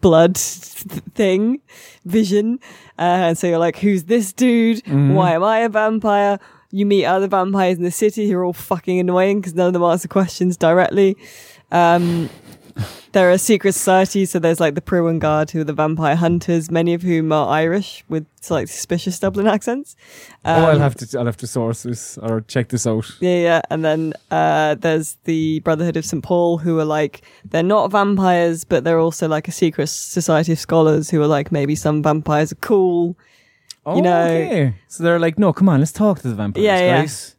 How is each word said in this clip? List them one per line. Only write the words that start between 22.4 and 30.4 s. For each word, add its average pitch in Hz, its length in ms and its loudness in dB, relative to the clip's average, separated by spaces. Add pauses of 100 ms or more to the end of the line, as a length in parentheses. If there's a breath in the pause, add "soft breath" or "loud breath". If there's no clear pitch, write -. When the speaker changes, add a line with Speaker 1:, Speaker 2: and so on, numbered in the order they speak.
Speaker 2:
check 117 260 -4
this - 180 -4
out. 110 320 -4
Speaker 1:
Yeah, 180 220 0
yeah. 170 280 2
And 160 160 -4
then, 156 300 -2 (160)
uh, 156 460 0
there's 156 480 -2
the 160 360 -2
Brotherhood 165 360 -2
of 160 80 -4
Saint 147 180 -6
Paul, 175 360 0
who 165 200 -2
are, 156 60 0
like, 151 380 -4 (220 soft breath)
they're 170 200 -2
not 208 260 2
vampires, 185 720 2
but 135 220 0
they're 165 160 2
also, 165 260 -2
like, 156 220 -2
a 170 40 -8
secret - 360 -2
society 165 640 -2